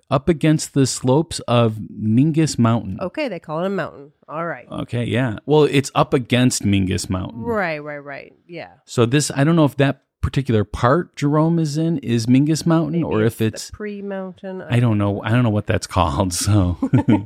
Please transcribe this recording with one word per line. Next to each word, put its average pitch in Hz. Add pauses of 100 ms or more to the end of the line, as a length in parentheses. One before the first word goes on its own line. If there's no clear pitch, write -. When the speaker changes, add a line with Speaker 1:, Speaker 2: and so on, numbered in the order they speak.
Speaker 1:
up 139
against 156
the 135
slopes 135
of 117 (120)
Mingus 139
Mountain. 120
Speaker 2:
Okay, 262
they 180
call 160
it -
a -
mountain. 147 (160)
All 156
right. 139
Speaker 1:
Okay, -
yeah. 113
Well, 151
it's 135
up 147
against 127
Mingus 95
Mountain. 92
Speaker 2:
Right, 185
right, 147
right. 143 (140)
Yeah. 139 (120)
Speaker 1:
So 120
this, 139
I 139
don't 165
know 160
if 135
that - (180)
particular 123
part 135
Jerome 156
is 151
in 165
is 117
Mingus 143
Mountain, 165
Speaker 2:
Maybe -
Speaker 1:
or 101
if 113
Speaker 2:
it's 110
the -
Speaker 1:
it's -
Speaker 2:
pre-mountain. 196
Speaker 1:
I 120
don't 117
know. 101
I 107
don't 123
know 117
what 104
that's 95
<laughs> -
called. 87
So, 92 (480)